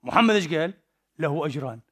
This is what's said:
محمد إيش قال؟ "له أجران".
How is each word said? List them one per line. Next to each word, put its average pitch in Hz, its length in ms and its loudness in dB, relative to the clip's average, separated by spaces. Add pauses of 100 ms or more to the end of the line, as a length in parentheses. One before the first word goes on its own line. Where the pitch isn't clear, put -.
محمد 220 320 4
إيش 165 200 0
قال؟ 165 200 -2 (440)
"له 156 280 -2
أجران". 131 340 -8 (120)